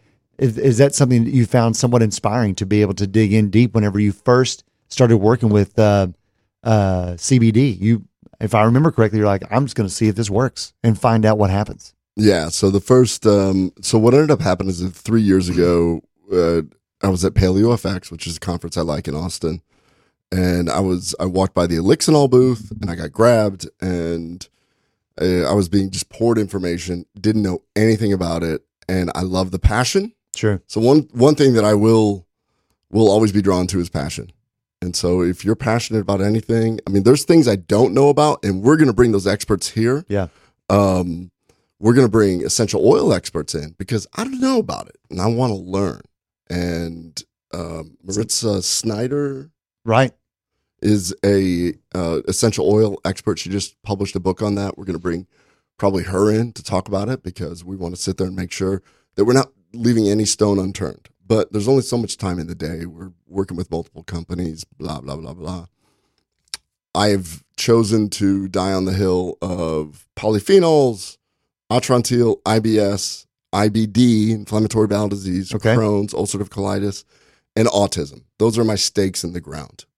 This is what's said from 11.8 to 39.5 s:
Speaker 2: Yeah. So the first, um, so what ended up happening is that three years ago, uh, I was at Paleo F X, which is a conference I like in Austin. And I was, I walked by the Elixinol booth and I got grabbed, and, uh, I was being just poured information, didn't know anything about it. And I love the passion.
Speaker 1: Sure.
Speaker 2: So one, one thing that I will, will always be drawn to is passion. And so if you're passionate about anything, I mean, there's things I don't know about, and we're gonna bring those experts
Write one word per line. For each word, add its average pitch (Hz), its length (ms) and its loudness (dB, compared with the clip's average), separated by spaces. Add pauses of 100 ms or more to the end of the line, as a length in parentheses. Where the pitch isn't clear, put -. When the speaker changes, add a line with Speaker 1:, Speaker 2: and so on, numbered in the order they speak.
Speaker 2:
Yeah. 92 340 2
So 98 220 0
the 98 100 0
first, 127 460 4
um, 95 440 2 (100)
so - 180 0
what 113 160 6
ended 151 160 4
up 131 100 2
happening 92 300 -2
is 85 80 -8
that 92 160 -6
three 113 260 0
years 95 260 4
ago, 85 540 0 (320)
uh, 85 300 2 (400)
I 98 60 0
was 90 140 0
at - 120 -2
Paleo 95 380 2
F 110 120 -4
X, 95 240 -8
which 82 160 -14
is 82 120 -10
a - 20 -20
conference 85 380 -8
I 85 40 -2
like 76 260 -6
in 69 60 -8
Austin. 82 480 -6 (680)
And 90 400 0
I 76 80 -2
was, 92 400 -2
I 92 60 -4
walked 92 280 0
by 87 140 2
the 85 100 -2
Elixinol 139 540 2
booth 123 400 2 (100)
and 98 80 -4
I 85 60 -8
got 82 160 -10
grabbed, 107 580 2 (100)
and, 85 680 -6 (760)
uh, 90 220 2
I 71 100 0
was 95 160 2
being 95 220 0
just - 180 -10
poured 113 300 0
information, 87 640 -4 (140)
didn't 107 240 0
know 90 180 -4 (140)
anything 107 360 2
about 85 300 -2
it. 80 240 -4 (240)
And 92 240 -2
I 90 80 -6
love 92 300 -2
the 92 80 -6
passion. 190 540 0 (200)
Speaker 1:
Sure. 104 320 -2
Speaker 2:
So - 140 -6
one, 135 320 4
one 135 240 4
thing 139 180 4
that 107 120 4
I 107 80 4
will, 107 520 2 (640)
will 107 200 4
always 107 240 4
be 101 80 2
drawn 92 260 2
to 92 140 -4
is 82 80 -6
passion. 73 420 -8 (500)
And 90 140 -8
so 90 260 0
if 87 220 -2
you're 107 140 0
passionate 110 420 -2
about 98 220 -2
anything, 113 640 0
I - 20 -6
mean, 98 140 2
there's 139 220 4
things 160 240 6
I 101 80 2
don't 101 360 2
know 139 140 4
about, 147 380 2
and 98 180 -2
we're 151 140 6
gonna 139 160 4
bring 117 180 4
those 101 160 0
experts 101 420 -2